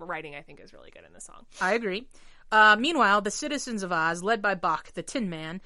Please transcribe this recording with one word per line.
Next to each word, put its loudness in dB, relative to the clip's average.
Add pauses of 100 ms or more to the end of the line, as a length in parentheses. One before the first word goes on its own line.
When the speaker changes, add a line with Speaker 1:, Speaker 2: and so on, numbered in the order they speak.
Speaker 1:
writing, -12
I -14
think, -20
is -20
really -20
good -20
in -20
the -20
song. -20 (140)
Speaker 2:
I 0
agree. -4 (480)
Uh, 8
meanwhile, 4
the -4
citizens -6
of -6
Oz, -2
led 0
by -2
Boq, -4
the -8
Tin -6
Man, -10